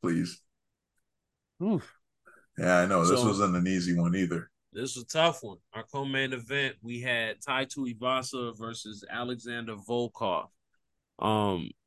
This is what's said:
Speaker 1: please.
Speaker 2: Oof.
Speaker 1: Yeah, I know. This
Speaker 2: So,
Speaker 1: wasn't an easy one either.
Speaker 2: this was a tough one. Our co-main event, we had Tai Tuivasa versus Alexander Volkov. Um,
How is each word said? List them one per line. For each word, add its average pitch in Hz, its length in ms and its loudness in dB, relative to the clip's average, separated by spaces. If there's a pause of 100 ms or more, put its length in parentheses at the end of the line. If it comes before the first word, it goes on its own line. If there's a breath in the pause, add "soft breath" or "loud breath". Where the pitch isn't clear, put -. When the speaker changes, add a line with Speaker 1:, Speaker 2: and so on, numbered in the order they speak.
Speaker 1:
please. 85 380 0 (1200)
Speaker 2:
Oof. 196 320 0 (640 soft breath)
Speaker 1:
Yeah, 90 200 6
I 90 80 6
know. 92 180 4
This 87 160 6
Speaker 2:
So, 120 80 4
Speaker 1:
wasn't 98 280 2
an 90 100 2
easy 90 300 2
one 85 200 2
either. 87 340 -2 (220)
Speaker 2:
this 123 240 -8
was 123 80 -12
a - 20 -20
tough 165 360 2
one. 98 160 -14 (140)
Our 110 120 -10
co-main 135 480 -4
event, 131 500 -4
we 120 180 -8
had 117 400 -2
Tai 135 260 -2
Tuivasa 127 920 -4
versus 107 500 -10
Alexander 117 680 -6
Volkov. 110 720 -2 (680)
Um, 101 520 2 (160)